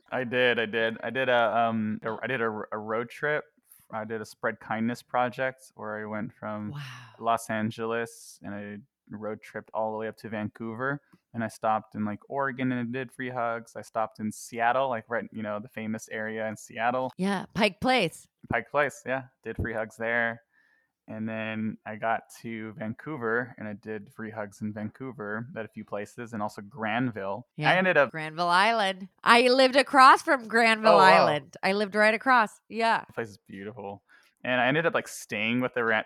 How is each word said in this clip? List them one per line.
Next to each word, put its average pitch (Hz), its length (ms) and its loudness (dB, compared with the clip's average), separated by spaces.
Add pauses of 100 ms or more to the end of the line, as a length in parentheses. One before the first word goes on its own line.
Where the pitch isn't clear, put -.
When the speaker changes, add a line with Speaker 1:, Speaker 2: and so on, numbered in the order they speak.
(120)
Speaker 1:
I 127 120 -2
did, 123 360 2
I 110 60 0
did. 113 360 0
I 117 80 -4
did 131 180 0
a, 120 300 4
um, 110 460 0
a, 110 180 -4
I 110 60 -6
did 127 140 -2
a, 113 80 0 (220)
a 110 60 -6
road 110 320 -4
trip. 151 340 -4 (480)
I 110 120 -6
did 110 180 -8
a 104 40 -10
Spread - 340 -6
Kindness 113 420 -4
project 123 720 -4
where 107 260 -8
I 107 40 -8
went 107 260 -6
from 107 380 -8
Speaker 2:
Wow. 147 100 -10 (400)
Speaker 1:
Los 113 300 0
Angeles, 113 920 -4
and 101 120 -12
I 104 240 -12 (320)
road 104 320 -10
tripped - 320 -14
all 110 180 -2
the 107 60 -6
way 110 100 -6
up 104 100 -12
to 117 120 -14
Vancouver, 113 720 -6 (320)
and 117 100 -4
I 110 40 -4
stopped 110 480 -2
in, 107 80 -4
like, 104 240 -6
Oregon 131 440 -2
and 120 160 -4
I 120 40 -8
did 131 200 -8
free 127 180 -8
hugs. 117 460 -4
I 107 60 -10
stopped - 380 -4
in 107 120 -4
Seattle, 120 560 0
like, 113 200 -4
right, 113 240 -4
you 110 100 -10
know, 104 180 -6
the 110 80 -16
famous 110 420 -8
area 110 380 -6
in 104 80 -8
Seattle. 123 640 -4
Speaker 2:
Yeah, 190 360 -2
Pike 208 260 0
Place. 240 480 0 (240)
Speaker 1:
Pike 117 180 -2
Place, 143 360 0
yeah. 127 180 -4 (180)
Did 113 140 -8
free 113 180 -4
hugs 110 220 -6
there. 117 460 -2 (640)
And 110 220 -8
then 110 560 -4
I 107 120 -10
got 113 260 -2 (180)
to 110 380 -8
Vancouver, 117 800 -4
and 107 100 -10
I 104 60 -8
did 107 400 -12
free 110 160 -10
hugs 104 320 -10
in 107 100 -6
Vancouver 107 840 -8
at 110 120 -8
a - 20 -16
few 107 160 -14
places, 107 480 -10
and 107 100 -6
also 104 200 -8
Granville. 107 840 -4 (100)
Speaker 2:
Yeah, 151 140 2
Speaker 1:
I 170 60 4
ended 185 220 4
up 131 120 4
Speaker 2:
Granville 156 380 -4
Island. 190 600 2 (140)
I 240 260 8
lived 262 280 6
across 277 460 8
from 247 260 0
Granville 220 460 6
Speaker 1:
Oh, - 20 10
wow. 190 300 10
Speaker 2:
Island. 147 360 -2
I 190 120 2
lived 202 200 -2
right 214 200 6
across. 233 440 2 (120)
Yeah. 220 360 0
Speaker 1:
The - 60 -20
place 113 160 -6
is 104 180 -20
beautiful. 101 560 -12 (420)
And 123 160 2
I 120 60 4
ended 156 200 2
up, - 80 0
like, - 140 0
staying 113 520 -2
with 127 160 -2
a 120 80 0
ra-, 110 220 2